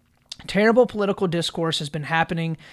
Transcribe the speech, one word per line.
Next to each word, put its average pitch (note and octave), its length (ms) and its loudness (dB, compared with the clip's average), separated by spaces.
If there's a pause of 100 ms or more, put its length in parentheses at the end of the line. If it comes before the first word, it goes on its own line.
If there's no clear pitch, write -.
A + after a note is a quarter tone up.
(480)
Terrible A3+ 400 4
political G3+ 400 -2
discourse E3 520 -2
has D3 100 -8
been D3+ 140 -8
happening E3 540 -2 (160)